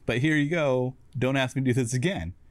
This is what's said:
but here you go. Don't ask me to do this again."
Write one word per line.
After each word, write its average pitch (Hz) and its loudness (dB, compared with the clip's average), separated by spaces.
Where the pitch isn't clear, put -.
but 117 0
here 156 2
you 147 2
go. 131 0
Don't 127 0
ask 131 0
me 135 0
to 131 2
do - -
this 120 0
again." 127 -2